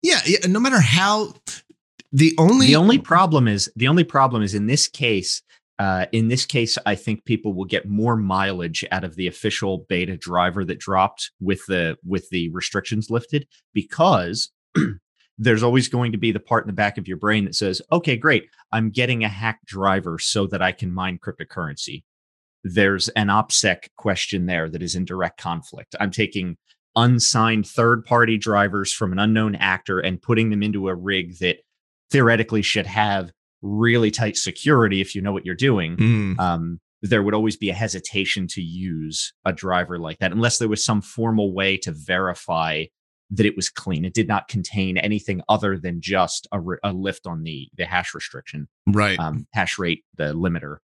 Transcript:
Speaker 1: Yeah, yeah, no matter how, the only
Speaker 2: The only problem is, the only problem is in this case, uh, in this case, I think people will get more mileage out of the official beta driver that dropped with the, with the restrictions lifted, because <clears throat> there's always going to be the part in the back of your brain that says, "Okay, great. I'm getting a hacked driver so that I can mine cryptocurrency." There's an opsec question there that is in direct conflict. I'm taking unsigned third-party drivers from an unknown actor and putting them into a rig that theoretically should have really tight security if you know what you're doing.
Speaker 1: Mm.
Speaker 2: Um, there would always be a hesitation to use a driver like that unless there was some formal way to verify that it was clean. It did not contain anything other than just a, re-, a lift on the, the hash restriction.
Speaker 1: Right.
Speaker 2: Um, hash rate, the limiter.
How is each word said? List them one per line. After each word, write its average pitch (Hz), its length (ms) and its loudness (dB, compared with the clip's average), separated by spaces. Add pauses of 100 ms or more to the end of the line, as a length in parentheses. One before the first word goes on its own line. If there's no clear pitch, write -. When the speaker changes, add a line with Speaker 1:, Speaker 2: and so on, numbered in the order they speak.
Speaker 1:
Yeah, 320 220 4
yeah, 175 140 4 (100)
no 190 100 4
matter 247 220 4
how, 196 540 4 (760)
the 156 260 6
only 240 300 8
Speaker 2:
The 147 80 8
only 208 220 6
problem 165 480 4
is, 101 300 2
the 123 120 2
only 165 160 6
problem 127 380 2
is 101 120 -2
in 104 140 0
this 143 200 2
case, 107 540 -2 (360)
uh, 95 340 0
in 113 160 2
this 123 180 0
case, 117 400 0
I 104 80 2
think 107 320 -6
people 107 260 -2
will 92 140 -6
get 85 200 -2
more 107 300 2
mileage 95 760 -2
out 92 140 -2
of 82 120 -10
the 92 100 -4
official 95 640 -4
beta 90 280 -2
driver 90 480 -2
that 85 140 -6
dropped 95 520 -2 (100)
with 95 260 -2
the, 85 400 0
with 90 240 -4
the 85 180 -2
restrictions 98 600 -6
lifted, 120 360 -2 (280)
because 104 760 0 (240)
<clears throat> - 680 -4
there's 110 220 4
always 123 240 4
going 123 260 -2
to 107 60 -4
be 113 140 2
the 104 80 -2
part - 240 0
in - 40 -10
the 104 40 -6
back 101 260 0
of 87 80 -10
your 92 100 -8
brain 104 280 2
that 95 100 -6
says, 95 260 -2 (120)
"Okay, 160 240 0
great. 135 320 0 (240)
I'm 110 180 0
getting 120 320 0
a 107 60 0
hacked 107 380 -6
driver 95 520 -2
so - 300 -2
that 95 140 -6
I 92 100 0
can 90 200 -6
mine 92 320 -6
cryptocurrency." 82 800 -10 (600)
There's 98 460 2
an 104 180 0
opsec 101 680 0
question 92 500 -2
there 85 220 -2
that 80 140 -8
is 90 140 -6
in 90 80 -2
direct 90 360 -6
conflict. - 600 -10
I'm 101 100 0
taking 92 460 -4 (400)
unsigned 113 720 4
third-party 117 720 2
drivers 101 540 0
from 92 200 -4
an 92 80 -2
unknown 110 340 2
actor 92 460 -2
and 92 200 -4
putting 113 300 0
them 104 140 0
into 98 240 -2
a 92 60 -2
rig 92 440 -4
that 90 200 0 (520)
theoretically 117 520 4
should 95 240 -2
have 98 440 0 (320)
really 110 480 2
tight 107 260 -4
security 107 640 2
if 95 140 -4
you 98 80 -6
know 101 100 -2
what 95 140 -6
you're 90 80 -6
doing. 90 420 0
Speaker 1:
Mm. 107 440 2
Speaker 2:
Um, 85 400 -2 (220)
there 104 200 2
would 104 120 0
always 107 220 0
be 101 140 -4
a 87 40 -4
hesitation 98 760 -4
to 95 140 -8
use 82 680 -8 (120)
a 92 80 -2
driver 90 460 -4
like 82 200 -10
that 92 140 -2
unless 113 260 0
there 117 100 0
was 107 160 -2
some 107 160 0
formal 110 520 -2
way 95 260 0
to - 140 -8
verify 82 920 -4 (460)
that 104 160 2
it 104 80 2
was 95 140 -6
clean. 85 360 -6
It 90 100 -6
did 110 120 0
not 101 220 -2
contain 92 480 -4
anything 101 520 -4
other 101 300 0
than 85 220 -8
just 92 500 -2
a, 101 80 -6
re-, 87 240 -8
a 101 100 -2
lift 95 340 -8
on 82 160 -10
the, 76 340 -12
the 90 80 -6
hash 90 300 -4
restriction. 73 540 -14 (180)
Speaker 1:
Right. 101 320 2
Speaker 2:
Um, 80 340 -6
hash 95 260 -4
rate, 85 240 -2 (140)
the 76 180 -4
limiter. 82 500 -4